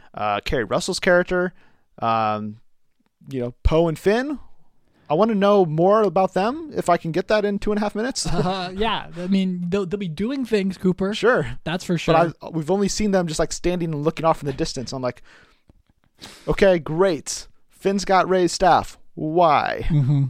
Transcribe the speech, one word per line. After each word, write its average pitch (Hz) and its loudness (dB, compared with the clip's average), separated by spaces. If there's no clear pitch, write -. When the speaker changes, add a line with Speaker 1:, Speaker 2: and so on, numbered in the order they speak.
Speaker 1:
uh, 104 -2
Kerry 135 -2
Russell's 147 -4
character. 180 2
Um, 107 -2
you 131 -6
know, 120 -6
Poe 165 4
and 156 -4
Finn. 247 0
I 143 2
wanna 214 2
know 202 4
more 175 4
about 190 0
them 277 -4
if - -2
I 170 4
can 165 -6
get 180 -4
that 214 2
in 202 -2
two 208 -2
and 208 -2
a 208 -2
half - -4
minutes. 240 -6
<laughs> - -2
Speaker 2:
Uh, 185 -2
yeah, 196 -4
I 180 -8
mean, 185 0
they'll, 196 -2
they'll 180 -6
be 202 -6
doing 226 -4
things, 196 -2
Cooper. 190 0
Speaker 1:
Sure. 214 2
Speaker 2:
That's 165 -6
for 185 -4
Speaker 1:
But 165 -2
Speaker 2:
sure. 165 2
Speaker 1:
I, - -14
we've 160 -4
only 196 2
seen 208 -2
them 185 0
just, 151 -4
like, 160 0
standing 175 -2
and 147 -6
looking 160 2
off 160 4
in 139 -10
the 135 -2
distance. 131 -6
I'm 135 -8
like, 123 -6
"Okay, 180 4
great. 156 -2
Finn's 196 -4
got 180 2
Rey's 180 2
staff. 156 2
Why? 156 2
Speaker 2:
Mm-hmm. 143 2